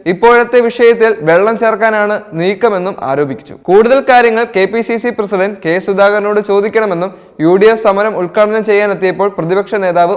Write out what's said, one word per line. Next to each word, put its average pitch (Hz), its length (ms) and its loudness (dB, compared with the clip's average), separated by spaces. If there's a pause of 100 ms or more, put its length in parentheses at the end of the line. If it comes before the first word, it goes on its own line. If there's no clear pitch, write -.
ഇപ്പോഴത്തെ 240 540 2
വിഷയത്തിൽ 226 600 2
വെള്ളം 185 380 2
ചേർക്കാനാണ് 214 640 0 (120)
നീക്കമെന്നും 190 720 -2
ആരോപിച്ചു. 135 600 -6
കൂടുതൽ 233 460 4
കാര്യങ്ങൾ 233 380 2 (100)
കെ 190 80 2
പി 202 160 -2
സി 233 160 -4
സി 233 120 -6
പ്രസിഡന്റ് 202 560 -4
കെ 165 140 0
സുധാകരനോട് 202 600 0
ചോദിക്കണമെന്നും 202 760 -2 (260)
യു 170 160 4
ഡി 196 100 4
എഫ് 220 160 2
സമരം 202 340 0
ഉദ്ഘാടനം 208 480 -2
ചെയ്യാനെത്തിയപ്പോൾ 196 640 0
പ്രതിപക്ഷ 190 460 -4
നേതാവ് 180 420 0